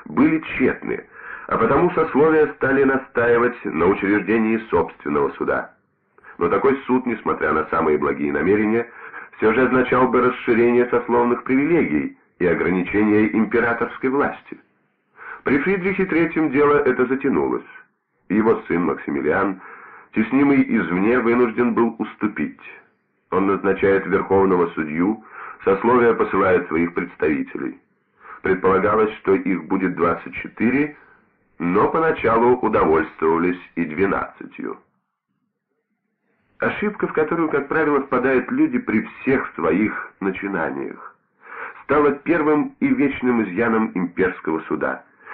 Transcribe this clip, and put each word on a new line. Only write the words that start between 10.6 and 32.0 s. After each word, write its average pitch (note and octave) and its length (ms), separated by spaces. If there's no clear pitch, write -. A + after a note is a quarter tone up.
сословных A#2+ 580
привилегий C3 720
и F2+ 80
ограничение F#2 880
императорской A#2 760
власти. - 480
При C3 140
Фридрихе F#3+ 480
Третьем D#3+ 440
дело D3 240
это B2+ 320
затянулось. F#2 580
Его G#2+ 380
сын E2+ 180
Максимилиан, D#2 760
теснимый C3+ 500
извне, G2+ 580
вынужден A#2 520
был A2+ 260
уступить. - 600
Он F#2+ 160
назначает F#2+ 600
верховного F#2+ 600
судью, E2+ 560
сословия A#2 500
посылает F#2+ 540
своих E2+ 260
представителей. - 840
Предполагалось, F#2 760
что G2 160
их F2+ 300
будет F#2+ 300
двадцать E2 400
четыре, C#3 600
но F#2 300
поначалу B2 680